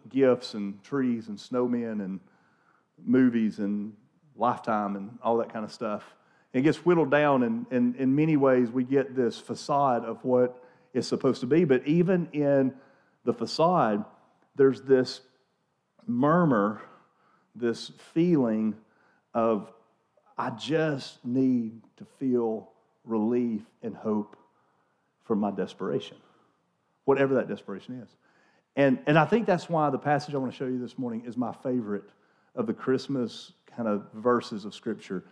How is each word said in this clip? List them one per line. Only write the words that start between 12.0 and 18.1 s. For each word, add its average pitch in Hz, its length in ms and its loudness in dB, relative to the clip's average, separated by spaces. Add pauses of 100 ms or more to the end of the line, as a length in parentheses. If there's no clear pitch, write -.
in 143 400 2 (500)
the 120 100 0
facade, 117 720 0 (520)
there's 135 260 4
this 131 400 2 (840)
murmur, 120 760 2 (760)
this 113 360 -4 (240)